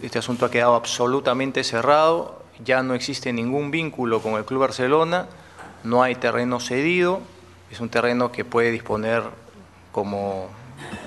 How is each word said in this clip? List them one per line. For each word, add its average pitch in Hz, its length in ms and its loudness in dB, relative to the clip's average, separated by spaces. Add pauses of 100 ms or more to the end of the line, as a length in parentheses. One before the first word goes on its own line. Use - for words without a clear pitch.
este 123 160 -6
asunto 120 260 0
ha 120 60 2
quedado 120 240 6
absolutamente 127 880 0
cerrado, 151 800 2 (200)
ya 127 200 2
no 131 100 -2
existe 127 400 -4
ningún 131 380 -2
vínculo 135 500 0
con 110 140 -2
el 107 100 -2
Club 131 160 -2
Barcelona, 156 680 2 (540)
no 120 200 4
hay 127 120 2
terreno 123 460 0
cedido, 175 600 2 (480)
es - 100 -14
un 117 80 -4
terreno 120 440 2
que 123 120 -6
puede 117 260 2
disponer 113 520 -2 (720)
como 101 560 -4 (580)